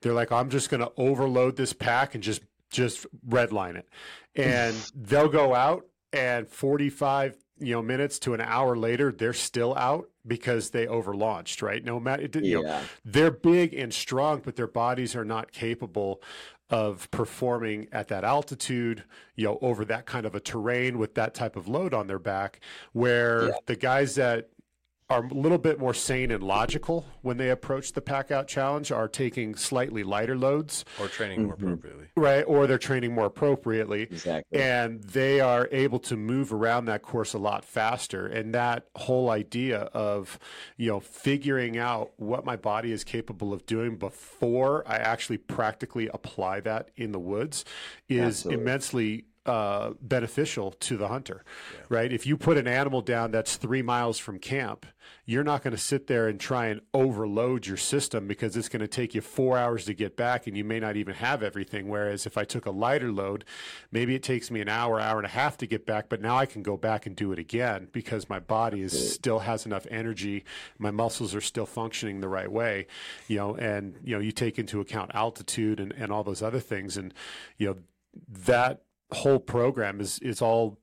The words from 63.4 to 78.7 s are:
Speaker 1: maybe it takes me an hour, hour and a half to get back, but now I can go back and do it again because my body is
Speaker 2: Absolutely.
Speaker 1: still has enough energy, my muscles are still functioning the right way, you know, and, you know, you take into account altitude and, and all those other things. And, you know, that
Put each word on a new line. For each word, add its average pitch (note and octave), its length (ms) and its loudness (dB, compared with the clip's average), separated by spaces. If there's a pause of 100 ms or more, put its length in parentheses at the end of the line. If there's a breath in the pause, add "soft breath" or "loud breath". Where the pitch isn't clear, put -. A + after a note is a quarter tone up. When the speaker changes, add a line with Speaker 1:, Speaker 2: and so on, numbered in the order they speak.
Speaker 1:
maybe A#2+ 240 0
it C3 80 -4
takes B2 260 -2
me A2+ 120 -4
an G2+ 80 -4
hour, A2+ 300 2
hour A2 180 2
and G#2 100 -2
a - 20 -4
half C3 280 0
to A#2 100 -6
get G#2+ 180 -2
back, G#2+ 240 -2
but A2 120 -4
now A#2 180 2
I C3+ 80 2
can G#2+ 160 -10
go G2+ 120 -2
back A2 300 -2
and G2 100 -10
do G2 160 -2
it F2+ 60 -4
again A2 540 -2
because A2 360 -6
my G2 120 -6
body G#2+ 420 0
is F#2 120 -4
Speaker 2:
Absolutely. B1 200 -2
Speaker 1:
still A2+ 260 0
has A2 280 -4
enough G2+ 240 -4
energy, G2+ 520 -6 (360 loud breath)
my G#2 100 -2
muscles G#2 460 -2
are G#2 60 -4
still A2 260 -4
functioning A2 520 -6
the F#2+ 100 -4
right F#2+ 220 -4
way, G#2+ 360 -2 (400 loud breath)
you G#2+ 100 0
know, G2+ 200 -2
and, G2+ 460 -2
you A#2+ 120 -4
know, G#2 60 -2
you G#2+ 100 -2
take A#2 260 -2
into G#2+ 220 -4
account G2 340 -6
altitude G#2+ 680 -2
and, G2 140 -6
and A2 180 -6
all G#2 120 -2
those G2 180 -4
other A2+ 180 -2
things. G2 380 -6
And, F#2+ 160 -10 (460 loud breath)
you G#2 80 0
know, F#2+ 100 -4 (500)
that A#2+ 540 2 (300)